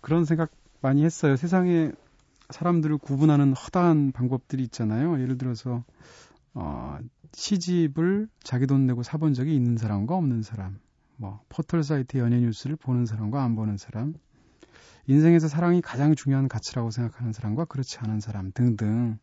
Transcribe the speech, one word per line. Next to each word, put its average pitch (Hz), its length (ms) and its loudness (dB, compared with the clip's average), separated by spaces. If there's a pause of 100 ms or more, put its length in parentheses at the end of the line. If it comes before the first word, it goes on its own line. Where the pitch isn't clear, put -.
그런 165 240 2
생각 160 260 0 (300)
많이 139 240 2
했어요. 156 320 2
세상에 170 560 2 (580)
사람들을 160 480 0
구분하는 143 560 4
허다한 156 580 2
방법들이 127 520 -2
있잖아요. 123 560 -2
예를 127 180 -2
들어서, 123 460 -4 (680)
어, 117 460 -8 (340)
시집을 175 960 0 (140)
자기 127 240 -2
돈 135 200 2
내고 123 160 -2
사본 151 320 0
적이 139 200 -2
있는 120 220 2
사람과 107 400 -2
없는 131 260 0
사람, 101 360 -10 (380)
뭐, 104 320 -12
포털 165 360 -2
사이트 135 340 -2
연예 120 220 2
뉴스를 123 360 -2
보는 123 300 -2
사람과 110 380 -4
안 117 100 0
보는 107 220 -2
사람, 123 380 -8 (920)
인생에서 160 420 6
사랑이 175 320 2
가장 147 340 2
중요한 135 340 0
가치라고 117 420 -6
생각하는 113 420 -4
사람과 110 340 -4
그렇지 - 340 -8
않은 107 200 -4
사람 101 320 -8
등등. 113 720 0